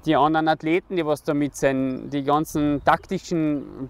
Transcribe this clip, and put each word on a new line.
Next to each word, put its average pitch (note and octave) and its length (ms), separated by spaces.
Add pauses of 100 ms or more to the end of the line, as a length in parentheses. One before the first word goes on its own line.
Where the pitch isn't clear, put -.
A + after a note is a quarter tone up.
die D#3 100
anderen D#3 320
Athleten, D#3+ 480
die E3 100
was D3 180
da D#3 100
mit C#3+ 240
sind, C3 540
die C#3+ 120
ganzen D3 640
taktischen D3+ 1040